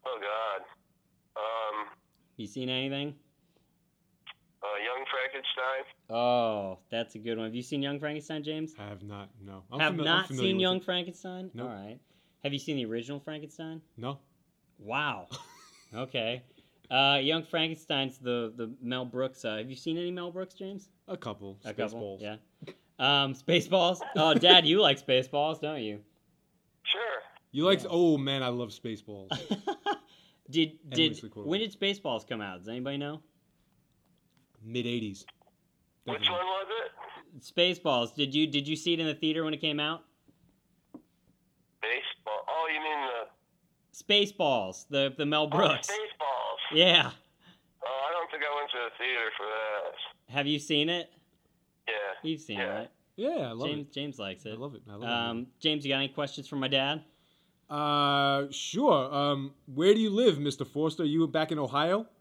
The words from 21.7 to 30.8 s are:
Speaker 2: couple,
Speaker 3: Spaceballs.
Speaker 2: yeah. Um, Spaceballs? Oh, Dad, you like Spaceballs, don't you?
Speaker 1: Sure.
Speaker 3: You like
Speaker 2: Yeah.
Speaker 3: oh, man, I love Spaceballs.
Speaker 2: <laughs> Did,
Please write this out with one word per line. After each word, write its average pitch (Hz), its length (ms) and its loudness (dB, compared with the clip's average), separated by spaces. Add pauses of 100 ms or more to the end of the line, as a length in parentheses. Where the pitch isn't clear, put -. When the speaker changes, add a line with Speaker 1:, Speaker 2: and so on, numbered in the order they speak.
Speaker 2:
couple, 104 480 -6
Speaker 3:
Spaceballs. 107 180 -8 (300)
Speaker 2:
yeah. - 60 -16 (480)
Um, 135 120 0
Spaceballs? 175 680 2 (160)
Oh, 156 180 6
Dad, 170 320 10
you 170 160 6
like 139 220 4
Spaceballs, 143 560 2
don't 147 220 -4
you? 104 180 -6 (840)
Speaker 1:
Sure. - 180 -2 (520)
Speaker 3:
You 143 120 0
like 196 180 4
Speaker 2:
Yeah. - 80 -6
Speaker 3:
oh, 170 280 6
man, 135 240 -2
I 127 60 0
love 120 220 -4
Spaceballs. 101 600 -12
Speaker 2:
<laughs> - 1200 -6
Did, 156 220 2 (180)